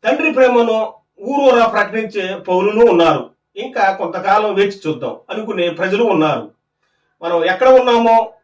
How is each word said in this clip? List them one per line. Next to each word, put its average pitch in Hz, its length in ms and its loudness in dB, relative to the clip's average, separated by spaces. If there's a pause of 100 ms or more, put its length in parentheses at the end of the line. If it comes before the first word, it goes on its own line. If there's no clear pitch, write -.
తండ్రి 285 280 -2
ప్రేమను 233 600 2 (280)
ఊరూరా 247 460 2
ప్రకటించే 208 680 -4 (120)
పౌలులు 208 420 2
ఉన్నారు. 170 400 2 (260)
ఇంకా 214 360 -2
కొంతకాలం 190 600 -2
వేచి 196 320 -2
చూద్దాం 127 300 -8 (140)
అనుకునే 202 380 -6
ప్రజలు 190 360 -2
ఉన్నారు. 156 460 -2 (720)
మనం 170 220 -2
ఎక్కడ 185 240 0
ఉన్నామో 233 640 4 (140)